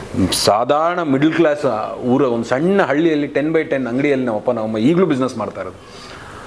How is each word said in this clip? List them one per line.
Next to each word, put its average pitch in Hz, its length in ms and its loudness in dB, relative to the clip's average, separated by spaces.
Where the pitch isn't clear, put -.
ಸಾಧಾರಣ 143 680 2
ಮಿಡಲ್ 151 320 2
ಕ್ಲಾಸ್ 123 640 0
ಊರ 123 240 2
ಒಂದು 117 220 0
ಸಣ್ಣ 175 380 2
ಹಳ್ಳಿಯಲ್ಲಿ 147 440 2
ಟೆನ್ 147 280 -2
by 160 100 2
ಟೆನ್ 135 220 -2
ಅಂಗಡಿಯಲ್ಲಿ 131 400 0
ನಮ್ಮ 110 120 -2
ಅಪ್ಪ 123 120 -2
ನಮ್ಮ 117 120 -2
ಅಮ್ಮ 110 160 -2
ಈಗಲೂ 170 280 4
ಬಿಸಿನೆಸ್ 127 300 -2
ಮಾಡ್ತಾ 104 240 -6
ಇರೋದು. - 480 -14